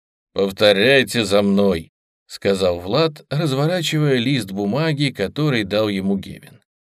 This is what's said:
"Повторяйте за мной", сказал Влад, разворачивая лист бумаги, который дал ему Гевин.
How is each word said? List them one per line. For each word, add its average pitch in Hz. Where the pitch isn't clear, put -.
"Повторяйте 104
за 101
мной", 98
сказал 92
Влад, 139
разворачивая 151
лист 117
бумаги, 135
который 113
дал 104
ему 98
Гевин. -